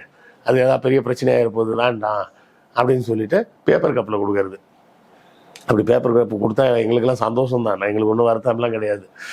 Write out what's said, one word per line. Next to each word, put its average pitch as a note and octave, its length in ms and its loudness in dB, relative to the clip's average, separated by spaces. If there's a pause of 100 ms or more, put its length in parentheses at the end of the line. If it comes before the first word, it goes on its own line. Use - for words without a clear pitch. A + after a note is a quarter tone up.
(440)
அது B2+ 160 2
ஏதாவது C3 200 2
பெரிய C3 220 2
பிரச்சனையா B2 380 0
இருப்போது, A2+ 360 0
வேண்டாம் G#2+ 540 -2 (460)
அப்படின்னு B2+ 240 2
சொல்லிட்டு A2+ 480 -2 (160)
பேப்பர் E3 300 2
கப்ல G#2+ 200 -2
குடுக்கறது. G2+ 440 -2 (1040)
அப்படி G#2 220 0
பேப்பர் A#2 320 2
கப் A#2 140 2
கொடுத்தா A2 360 -2
எங்களுக்கெல்லாம் A#2+ 500 0
சந்தோஷம் A#2+ 480 -2
தான், G2+ 180 -2
எங்களுக்கு G#2 260 0
ஒண்ணும் A#2 200 2
வருத்தம்லாம் A#2 440 0
கிடையாது. G#2 380 -6 (240)